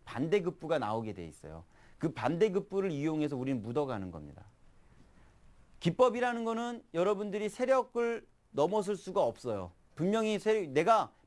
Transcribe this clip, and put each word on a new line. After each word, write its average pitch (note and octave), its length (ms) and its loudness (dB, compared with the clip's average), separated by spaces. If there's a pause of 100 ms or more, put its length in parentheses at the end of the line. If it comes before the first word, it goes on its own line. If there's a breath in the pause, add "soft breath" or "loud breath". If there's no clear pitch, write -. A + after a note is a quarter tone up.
반대급부가 D#3+ 760 0
나오게 A2 340 -2
돼 E2+ 120 -10
있어요. D#2+ 400 -14 (320 soft breath)
그 D#3 160 -2
반대급부를 F#3 760 0
이용해서 D3+ 440 -2
우리는 C3 260 -2
묻어가는 A#2+ 500 -2
겁니다. D#2 340 -14 (1300 soft breath)
기법이라는 A#3 680 2
거는 A#3 380 -4 (100)
여러분들이 G3+ 560 0
세력을 A#3+ 760 0 (260)
넘어설 F#3+ 440 0
수가 F#3 280 0
없어요. G#2+ 480 -2 (240)
분명히 G#3+ 440 0
세력, G#3+ 300 2
내가 D#3+ 420 4 (160 soft breath)